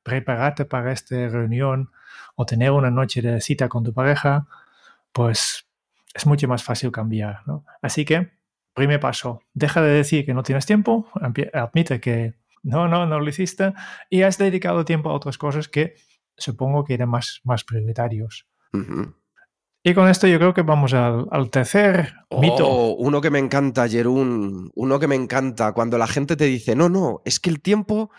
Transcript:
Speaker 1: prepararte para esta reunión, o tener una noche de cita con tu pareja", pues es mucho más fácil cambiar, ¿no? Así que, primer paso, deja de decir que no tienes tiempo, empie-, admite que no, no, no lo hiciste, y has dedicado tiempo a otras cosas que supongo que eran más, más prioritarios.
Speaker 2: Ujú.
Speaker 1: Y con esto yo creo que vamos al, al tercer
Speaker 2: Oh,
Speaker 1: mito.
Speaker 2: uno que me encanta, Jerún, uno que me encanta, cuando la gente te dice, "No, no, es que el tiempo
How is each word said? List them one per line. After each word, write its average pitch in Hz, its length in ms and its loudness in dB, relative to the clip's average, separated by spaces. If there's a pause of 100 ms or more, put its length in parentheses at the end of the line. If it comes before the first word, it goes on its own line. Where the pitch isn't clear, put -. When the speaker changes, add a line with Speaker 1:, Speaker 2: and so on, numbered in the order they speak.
Speaker 1:
prepararte 131 640 -2
para 127 260 -4
esta 123 360 -6
reunión, 123 640 -2 (460)
o 117 100 -2
tener 117 240 2
una 139 200 4
noche 127 320 0
de 117 180 0
cita 135 280 -2
con 123 140 -4
tu 117 100 -2
pareja", 139 540 0 (680)
pues - 540 -2 (480)
es - 120 -8
mucho 147 220 4
más 123 140 -2
fácil 120 300 -4
cambiar, 110 540 -6
¿no? 147 180 -8 (180)
Así 147 220 -2
que, 165 260 0 (420)
primer 143 280 2
paso, 123 400 -4 (120)
deja 147 300 0
de 151 80 4
decir 147 340 2
que 143 80 -4
no 127 120 -2
tienes 135 200 -2
tiempo, 214 520 2
empie-, 139 360 -4
admite 135 480 -2
que 117 340 -2 (280)
no, 156 260 0
no, 175 180 2
no 156 140 0
lo 147 80 -2
hiciste, 190 460 -2 (360)
y 185 120 4
has 190 160 4
dedicado 180 460 0
tiempo 156 260 0
a 151 40 -2
otras 143 240 -6
cosas 147 300 -4
que 160 260 -2 (440)
supongo 135 460 -2
que 139 100 -4
eran 120 140 0
más, 120 360 -4
más 123 200 -2
prioritarios. 113 800 -6 (280)
Speaker 2:
Ujú. 98 400 -6 (680)
Speaker 1:
Y 175 120 2
con 185 140 6
esto 185 180 6
yo 175 120 6
creo 175 140 6
que 180 100 2
vamos 147 300 2
al, 120 380 2
al 135 200 -2
tercer 180 600 2 (160)
Speaker 2:
Oh, - 120 -2
Speaker 1:
mito. 127 540 4
Speaker 2:
uno 143 260 0
que 151 100 0
me 143 80 2
encanta, 131 500 0
Jerún, 117 840 0
uno 131 240 0
que 151 80 0
me 143 80 2
encanta, 123 580 -2
cuando 117 240 0
la 117 100 2
gente 143 300 -2
te 151 80 0
dice, 131 320 0
"No, 165 140 4
no, 175 340 -2
es - 160 -4
que - 80 -4
el 156 140 -2
tiempo 208 560 -2